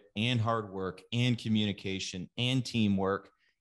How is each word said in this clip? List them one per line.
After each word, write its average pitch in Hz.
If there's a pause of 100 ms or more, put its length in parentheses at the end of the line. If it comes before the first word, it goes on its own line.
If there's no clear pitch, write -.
(160)
and 120
hard 110
work 92 (100)
and 120
communication 98
and 123
teamwork 98 (320)